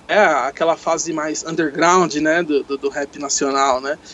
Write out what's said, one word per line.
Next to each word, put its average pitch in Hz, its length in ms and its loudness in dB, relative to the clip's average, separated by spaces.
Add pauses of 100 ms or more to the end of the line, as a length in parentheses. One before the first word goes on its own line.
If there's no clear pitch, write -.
é, 175 140 0
aquela 160 560 2
fase 165 360 -4
mais 151 320 -4
underground, 160 720 2
né? 156 260 2
Do, 151 220 0
do, 139 160 -6
do 143 100 -4
rap 143 300 -8
nacional, 139 640 0
né? 139 180 -4 (160)